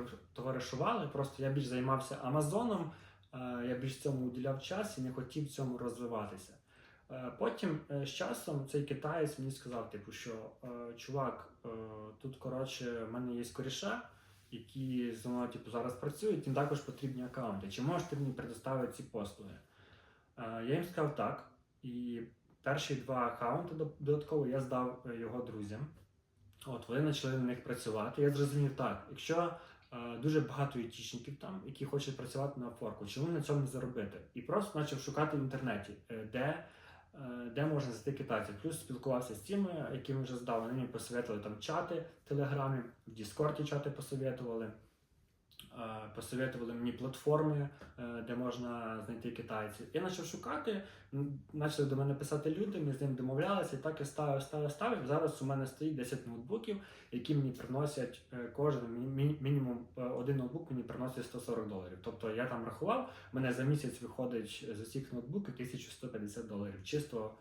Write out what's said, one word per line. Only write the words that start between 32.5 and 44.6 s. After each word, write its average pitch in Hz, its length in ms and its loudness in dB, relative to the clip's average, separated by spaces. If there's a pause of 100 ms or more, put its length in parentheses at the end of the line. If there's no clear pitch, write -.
на 120 60 -2
Upwork, 107 400 -6
чому 135 220 0
на 165 140 2
цьому 143 180 4
не 135 60 4
заробити? 120 540 -2 (140)
І 123 80 -4
просто 196 360 2
почав 139 200 0
шукати 147 380 2
в 139 40 4
інтернеті, 127 520 -2 (180)
е, 110 220 -6
де, 135 320 0 (500)
е, - 40 -16 (360)
де 143 120 4
можна 135 260 2
знайти 131 200 -2
китайців. 107 500 -2
Плюс 160 180 -2
спілкувався 123 540 0
з - 40 -8
тими, 180 540 0
які 135 220 -2
ми 131 80 2
вже 127 140 -2
здали. 120 240 2
Вони 117 120 0
мені 127 140 2
посоветували 113 580 -2
там 107 140 -4
чати 160 460 0 (200)
в - 40 -20
Телеграмі, 139 500 4 (280)
в 110 40 -12
Діскорді 147 540 0
чати 143 260 0
посоветували. 127 840 -2 (1080)